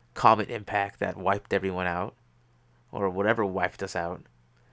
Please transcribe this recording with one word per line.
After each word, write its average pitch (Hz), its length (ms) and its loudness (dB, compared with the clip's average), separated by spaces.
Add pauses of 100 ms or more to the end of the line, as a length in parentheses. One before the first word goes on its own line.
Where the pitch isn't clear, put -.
(140)
comet 107 360 4
impact 104 500 -4
that 92 180 -2
wiped 98 360 0
everyone 92 340 0
out, 90 280 -4 (760)
or 98 180 0
whatever 104 360 2
wiped 92 380 -2
us 95 120 -8
out, 87 280 -6 (500)